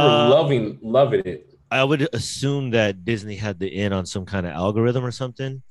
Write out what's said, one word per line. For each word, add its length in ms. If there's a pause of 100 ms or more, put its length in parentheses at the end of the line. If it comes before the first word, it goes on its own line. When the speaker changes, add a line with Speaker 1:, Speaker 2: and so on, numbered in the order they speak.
Speaker 1:
Uh, 200
Speaker 2:
loving, 520
loving 440
it. 240 (200)
Speaker 1:
I 140
would 300
assume 580
that 340
Disney 300
had 240
the 80
in 260
on 120
some 200
kind 200
of 80
algorithm 520
or 60
something 600